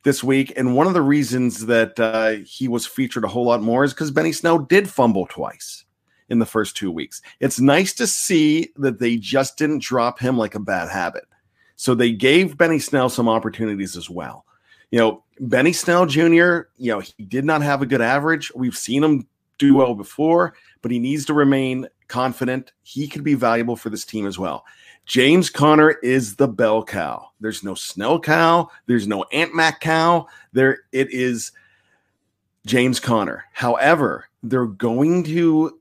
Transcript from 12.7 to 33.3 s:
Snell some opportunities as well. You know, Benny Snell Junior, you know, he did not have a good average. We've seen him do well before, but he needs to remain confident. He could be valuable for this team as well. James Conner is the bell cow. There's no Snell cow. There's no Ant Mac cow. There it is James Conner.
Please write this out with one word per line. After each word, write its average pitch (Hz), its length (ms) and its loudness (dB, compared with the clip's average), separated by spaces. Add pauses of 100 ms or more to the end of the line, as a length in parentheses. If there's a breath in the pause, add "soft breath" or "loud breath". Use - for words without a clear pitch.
Snell 127 300 0
some 120 180 0
opportunities 110 680 -4
as 85 120 -16
well. 85 360 -14 (460 soft breath)
You 120 80 2
know, 113 240 2 (180)
Benny 131 320 2
Snell 175 320 2
Junior, 170 720 2
you 120 160 -4
know, 101 80 -4
he - 240 -18
did 127 180 -4
not 156 180 0
have 143 200 0
a 135 40 0
good 123 140 0
average. 143 560 0
We've 123 220 -4
seen 135 260 -2
him 151 240 2 (300)
do 139 180 6
well 127 180 4
before, 160 600 0 (280 soft breath)
but 117 100 -6
he 120 80 -2
needs 139 260 -4
to 156 80 -2
remain 135 560 0 (180)
confident. 127 640 -4 (120)
He 143 260 -8
could 147 160 -12
be 147 80 2
valuable 117 420 0
for 113 140 -12
this 107 160 -10
team 107 200 -6
as 92 140 -8
well. 82 240 -6 (420 soft breath)
James 147 440 4
Conner 151 420 6 (120)
is 123 320 0
the 131 140 2
bell 110 340 0
cow. 76 460 -8 (100)
There's 107 240 -8
no 95 120 -8
Snell 127 440 -2
cow. 165 500 2 (180 loud breath)
There's 113 200 0
no 101 240 -4
Ant 165 240 -2
Mac 160 240 0
cow. 160 480 0 (240 loud breath)
There 135 280 2 (120)
it 135 220 -2
is 127 400 -4 (1120 soft breath)
James 123 340 0
Conner. 104 540 -2